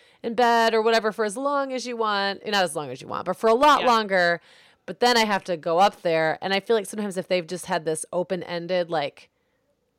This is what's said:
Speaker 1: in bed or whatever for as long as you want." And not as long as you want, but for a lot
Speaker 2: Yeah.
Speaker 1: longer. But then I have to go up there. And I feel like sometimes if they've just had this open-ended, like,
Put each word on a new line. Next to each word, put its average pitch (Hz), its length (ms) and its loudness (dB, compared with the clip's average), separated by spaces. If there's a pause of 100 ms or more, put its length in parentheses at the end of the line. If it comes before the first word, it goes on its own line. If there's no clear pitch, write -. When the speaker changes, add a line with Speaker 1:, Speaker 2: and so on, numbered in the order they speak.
(220)
Speaker 1:
in 233 120 -6
bed 233 400 4
or 226 80 2
whatever 220 300 2
for 226 120 -2
as 208 120 -4
long 277 360 -2
as 247 140 -6
you 247 100 -8
want." 202 460 -2
And 214 100 -8
not 196 120 0
as 156 120 -4
long 147 140 -8
as 131 100 -12
you - 80 -16
want, - 180 -8
but 180 100 -4
for 226 120 0
a 226 60 6
lot 277 280 6
Speaker 2:
Yeah. 247 40 -2
Speaker 1:
longer. 190 540 2 (460)
But 185 140 -12
then 240 160 4
I 226 80 4
have 202 200 0
to 180 120 -4
go 165 220 0
up 202 240 4
there. 160 400 0
And 190 100 -4
I 196 80 0
feel 226 160 2
like 202 100 -2
sometimes 208 300 -8
if 185 120 -4
they've 180 180 0
just 175 200 -10
had 175 180 -2
this 156 280 -4
open-ended, 175 760 -4
like, 147 400 -6 (680)